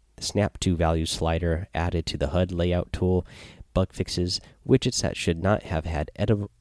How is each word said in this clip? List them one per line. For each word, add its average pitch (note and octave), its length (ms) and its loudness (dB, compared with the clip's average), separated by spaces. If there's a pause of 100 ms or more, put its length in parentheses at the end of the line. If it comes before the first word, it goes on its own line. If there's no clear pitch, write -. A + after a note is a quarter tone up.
(160)
The - 80 -12
snap - 360 0
to F#2 140 2
value E2 320 2
slider E2 680 0
added E2+ 340 -2
to - 120 -6
the C#2 100 0
hud F2 220 2
layout F2 420 0
tool. F#2 320 2 (480)
Bug F#2 200 0
fixes, - 480 -2 (260)
widgets B2+ 360 4
that - 140 -2
should E2 240 0
not F#2+ 220 2
have D#2+ 220 -4
had D#2 320 -4
edit-, G#2 340 0 (100)